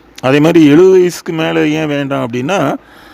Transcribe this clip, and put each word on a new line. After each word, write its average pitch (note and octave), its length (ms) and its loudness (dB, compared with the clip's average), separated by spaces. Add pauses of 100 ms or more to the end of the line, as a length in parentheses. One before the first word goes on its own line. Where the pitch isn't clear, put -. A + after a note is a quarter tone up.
(200)
அதே C3+ 200 0
மாதிரி D#3+ 260 4
எழுபது F3 240 4
வயசுக்கு F3+ 420 0
மேல D#3+ 360 -4
ஏன் D#3 180 -4
வேண்டாம் C#3 420 -6
அப்படின்னா, C#3+ 480 -4 (380)